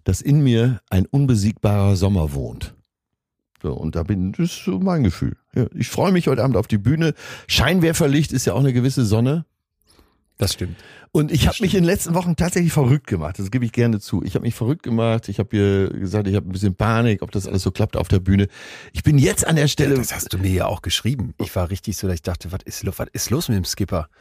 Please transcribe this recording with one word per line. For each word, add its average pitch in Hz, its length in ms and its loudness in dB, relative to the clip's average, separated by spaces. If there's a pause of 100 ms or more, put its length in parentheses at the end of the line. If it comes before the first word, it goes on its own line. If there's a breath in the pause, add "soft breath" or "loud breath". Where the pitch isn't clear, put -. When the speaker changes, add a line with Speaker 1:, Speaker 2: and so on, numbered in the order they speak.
Speaker 1:
dass - 180 0
in 147 220 4
mir 120 360 2 (120)
ein 95 160 2
unbesiegbarer 104 880 2
Sommer 87 380 2
wohnt. 64 420 -8 (880)
So, 73 100 -4
und 78 220 -6
da 85 60 0
bin, 92 300 -2
das 170 140 -2
ist - 200 -8
so 185 140 -2
mein 180 240 0
Gefühl. 90 340 -2 (160)
Ja, 120 220 0
ich - 120 -2
freue 165 240 0
mich 175 160 2
heute 127 160 2
Abend 135 140 0
auf 98 80 0
die 107 140 0
Bühne. 151 340 0 (320 loud breath)
Scheinwerferlicht 160 880 2
ist 127 120 -2
ja 87 80 0
auch 113 60 0
eine 139 140 2
gewisse 127 320 2
Sonne. 123 400 2 (920 soft breath)
Speaker 2:
Das 98 140 0
stimmt. 87 240 -8 (340 loud breath)
Speaker 1:
Und 151 200 0
ich 143 100 2
Speaker 2:
Das - 80 4
Speaker 1:
hab - 120 -2
mich 190 80 2
Speaker 2:
stimmt. - 60 0
Speaker 1:
in 180 80 4
den - 20 -
letzten 170 300 0
Wochen 175 200 0
tatsächlich 175 380 0
verrückt 143 320 2
gemacht. 85 320 -4
Das 98 140 -6
gebe 123 120 0
ich 113 80 -4
gerne 117 280 2
zu. - 240 -4
Ich 101 100 -4
hab - 80 -2
mich 117 140 -4
verrückt 123 260 -2
gemacht. 113 480 -2
Ich 101 80 -6
hab - 140 -4
hier 98 400 2
gesagt, 98 360 -4
ich 98 80 2
hab - 80 0
ein 95 80 -10
bisschen 95 220 0
Panik, 113 480 2
ob - 80 -8
das 98 160 -4
alles 95 160 -2
so - 80 -2
klappt - 280 -2
auf 82 100 -2
der 98 120 4
Bühne. 98 280 4 (460 loud breath)
Ich - 100 -8
bin 147 160 6
jetzt 180 260 2
an 160 120 2
der 147 100 4
Stelle 139 260 0
Speaker 2:
Ja, 131 60 2
das - 160 -4
hast - 180 -8
du 90 60 -4
mir 95 100 0
ja 90 160 2
auch 92 160 -4
geschrieben. 120 560 -4
Ich - 180 -8
war 90 140 0
richtig 95 280 -6
so, 101 100 -4
dass 90 80 0
ich - 80 -8
dachte, 85 280 -8
was 90 140 -6
ist - 160 -12
lo-, 98 160 -4
was - 160 -8
ist - 160 -6
los 147 180 0
mit 107 100 2
dem 90 80 0
Skipper? 87 420 -4 (140 loud breath)